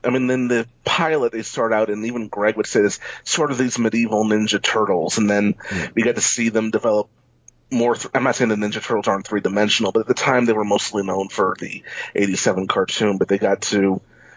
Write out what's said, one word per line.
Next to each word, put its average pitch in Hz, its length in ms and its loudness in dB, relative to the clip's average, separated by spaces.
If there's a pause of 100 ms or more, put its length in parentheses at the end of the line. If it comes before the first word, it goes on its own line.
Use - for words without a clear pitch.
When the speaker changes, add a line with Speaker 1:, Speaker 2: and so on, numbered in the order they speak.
Speaker 1:
I 123 60 0
mean, 127 200 0
in 127 180 0
the 120 180 0 (180)
pilot, 156 480 0
they 110 100 -6
start 113 300 -2
out, 107 180 2
and 107 160 -4
even 117 220 -6
Greg 104 280 0
would 107 120 0
say 117 120 2
this, 101 200 2 (240)
sort 147 260 0
of 127 80 -4
these 127 200 0
medieval 110 460 2
Ninja 107 380 2
Turtles, 98 560 0
and 104 100 2
then 104 320 2
Speaker 2:
Hmm. 90 240 -6 (100)
Speaker 1:
we 113 80 2
got 117 120 2
to 113 60 -6
see - 280 0
them 110 220 0
develop 107 380 0 (640)
more. 120 260 2
Th-, - 180 -10
I'm 131 80 0
not 127 140 0
saying 120 140 2
the 110 60 2
Ninja 104 260 -4
Turtles 110 260 -2
aren't 98 180 0
three-dimensional, 104 640 0
but 113 120 2
at - 40 -6
the 127 80 2
time 127 320 2
they 117 60 4
were 107 120 0
mostly 104 380 0
known 98 260 -2
for 95 300 0
the - 240 -12 (320)
eighty-seven 95 540 0
cartoon, 101 500 0
but 92 100 2
they 98 100 2
got 98 240 0
to 98 380 0 (360)